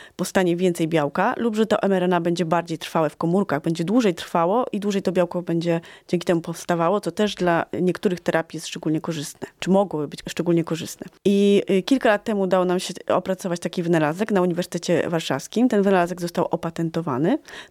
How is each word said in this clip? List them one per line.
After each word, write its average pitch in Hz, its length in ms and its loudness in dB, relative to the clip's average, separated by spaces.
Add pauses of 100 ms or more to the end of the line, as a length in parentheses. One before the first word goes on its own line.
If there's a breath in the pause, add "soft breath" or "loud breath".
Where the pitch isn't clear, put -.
(160 loud breath)
powstanie 180 400 0
więcej 170 320 2
białka 165 480 0
lub 226 200 -2
że 220 100 2
to - 160 2
M 196 100 2
R 185 120 2
N 180 80 2
A 175 80 2
będzie 170 240 0
bardziej 170 340 -2
trwałe 160 320 0
w - 60 -14
komórkach, 170 460 0
będzie 165 220 -2
dłużej 208 300 2
trwało 185 580 0
i 202 80 -4
dłużej 196 220 -2
to 190 100 0
białko 175 300 0
będzie 170 380 0 (280 loud breath)
dzięki 175 180 -2
temu 165 140 2
powstawało, 170 600 0
co 175 100 -4
też 208 240 0
dla 175 320 2 (140)
niektórych 180 400 0
terapii 165 360 -2
jest 156 100 -10
szczególnie 156 340 -4
korzystne, - 480 -8 (100)
czy - 120 -2
mogłoby 170 380 0
być - 200 -14
szczególnie 170 360 0
korzystne. - 420 -8 (180)
I, 202 460 4
y, 190 120 2
kilka 254 260 2
lat 208 160 2
temu 208 160 -2
udało 185 240 2
nam 180 160 0
się 180 140 -8 (140)
opracować 185 520 -2
taki 180 220 -4
wynalazek 170 480 0
na 190 120 4
Uniwersytecie 175 640 0
Warszawskim. 170 600 0
Ten 208 140 2
wynalazek 180 380 2
został 175 300 -2
opatentowany. 165 880 -2 (320 loud breath)